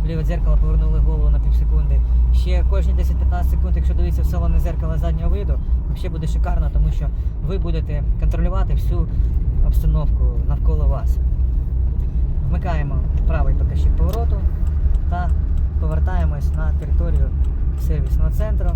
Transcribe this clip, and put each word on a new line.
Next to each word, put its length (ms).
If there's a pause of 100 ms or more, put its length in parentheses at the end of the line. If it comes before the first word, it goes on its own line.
в 20
ліве 180
дзеркало, 320
повернули 420
голову 320
на 100
пів 140
секунди. 460 (340)
Ще 360
кожні 220
десять-п'ятнадцять 580
секунд, 260
якщо 180
дивитися 280
в 40
салоне 320
зеркало 400
заднього 320
виду, 240 (420)
ще 120
буде 180
шикарно, 460
тому 200
що 140 (400)
ви 120
будете 440 (180)
контролювати 540
всю 340 (580)
обстановку 580 (240)
навколо 400
вас. 300 (1300)
Вмикаємо 460 (320)
правий 280
показчик 420
повороту 400 (760)
та 200 (500)
повертаємось 760
на 180
територію 580 (500)
сервісного 500
центру. 440